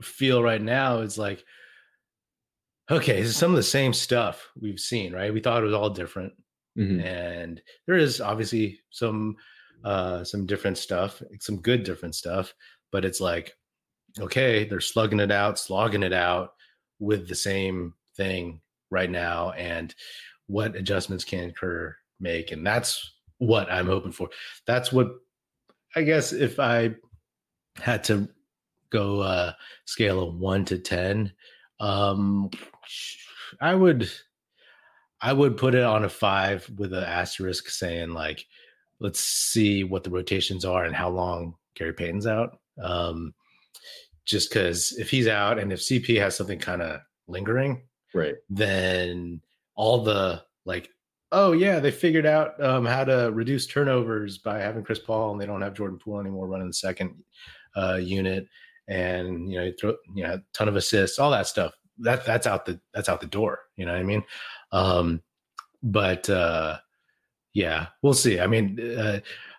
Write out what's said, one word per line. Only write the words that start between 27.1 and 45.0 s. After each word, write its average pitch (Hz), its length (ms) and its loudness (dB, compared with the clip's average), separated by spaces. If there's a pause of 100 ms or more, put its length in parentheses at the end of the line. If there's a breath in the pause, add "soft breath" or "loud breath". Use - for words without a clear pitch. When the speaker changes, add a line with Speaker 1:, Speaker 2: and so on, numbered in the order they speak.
Speaker 1:
had 113 280 -2
to 101 240 2 (600)
go, 101 300 2
uh, 90 320 0 (320 loud breath)
scale 95 360 0
of 85 140 -4
one 95 300 0
to 95 120 -2
ten, 95 540 -2 (480 soft breath)
um, 101 720 2 (1080 loud breath)
I 170 140 4
would, 160 340 6 (1120 soft breath)
I 131 120 2
would 139 240 6
put 127 180 4
it 127 80 6
on 107 200 4
a 95 60 0
five 98 680 0
with 95 160 -4
an 92 100 -2
asterisk 90 640 -4
saying, 85 420 -6
like, 78 340 -8 (540 soft breath)
"Let's - 200 -4
see 101 640 2
what 90 200 -4
the 92 80 -8
rotations 90 540 -2
are 90 200 0
and 82 100 -4
how 90 140 -2
long 87 460 -4 (200)
Gary 82 180 -6
Payton's 90 340 -4
out." 113 320 -2 (220)
Um, 85 520 -4 (920 loud breath)
just - 260 0
'cause 87 480 0
if 110 100 -6